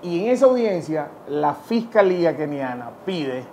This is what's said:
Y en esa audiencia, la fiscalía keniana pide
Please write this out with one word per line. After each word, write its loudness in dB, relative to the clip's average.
Y -2
en 0
esa 4
audiencia, 2
la 0
fiscalía 2
keniana -6
pide -4